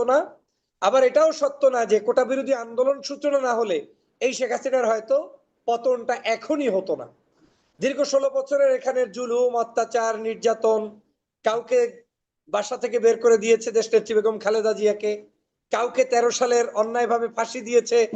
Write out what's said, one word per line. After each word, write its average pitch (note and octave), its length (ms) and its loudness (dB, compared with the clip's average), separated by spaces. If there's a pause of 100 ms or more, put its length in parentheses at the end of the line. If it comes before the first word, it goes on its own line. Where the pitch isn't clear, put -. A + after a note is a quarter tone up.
না, C4 160 2 (600)
আবার A#3 240 4
এটাও D4 280 4
সত্য C#4 340 -2
না B3 180 2
যে G#3+ 160 2
কোটা A#3+ 240 2
বিরোধী B3+ 280 -2
আন্দোলন B3 500 -2
সূচনা C#4+ 380 -2
না B3+ 140 -2
হলে G3+ 320 -2 (340)
এই B3+ 140 -2
শেখ A#3 180 -4
হাসিনার B3 340 -2
হয়তো A3 300 0 (500)
পতনটা A#3 480 -2 (100)
এখনই B3+ 440 -2
হতো F#3 280 -2
না। B2+ 100 -14 (760)
দীর্ঘ C4 220 -2
ষোলো C#4 280 0
বছরের C#4 400 0
এখানে B3+ 360 -2
জুলুম, A#3+ 500 -2
অত্যাচার, A3+ 640 -2
নির্যাতন, A3 600 0 (640)
কাউকে A#3 340 0 (720)
বাসা G#3 280 -4
থেকে A#3 220 -4
বের A3+ 220 4
করে A#3 180 6
দিয়েছে A3+ 320 2
দেশনেত্রী A3 440 0
বেগম G#3+ 240 0
খালেদা G#3+ 340 0
জিয়াকে, G#3 400 0 (600)
কাউকে A#3+ 320 0
তেরো A#3+ 260 2
সালের A#3+ 380 2
অন্যায়ভাবে A#3 600 0
ফাঁসি A3+ 320 -6
দিয়েছে A#3 380 2 (180)